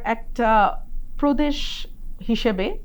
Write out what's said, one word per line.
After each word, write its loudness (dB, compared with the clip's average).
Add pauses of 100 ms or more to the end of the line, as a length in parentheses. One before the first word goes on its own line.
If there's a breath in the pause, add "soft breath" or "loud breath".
একটা 2 (380)
প্রদেশ 0 (420)
হিসেবে 0